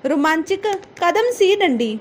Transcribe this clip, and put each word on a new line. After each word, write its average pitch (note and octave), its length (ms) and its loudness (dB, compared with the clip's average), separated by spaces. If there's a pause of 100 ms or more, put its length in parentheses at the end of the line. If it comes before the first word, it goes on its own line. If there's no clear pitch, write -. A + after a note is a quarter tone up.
ਰੋਮਾਂਚਕ D#4+ 600 0 (100)
ਕਦਮ G4+ 560 -2
ਸੀ G4 240 4
ਡੰਡੀ। A#3 440 0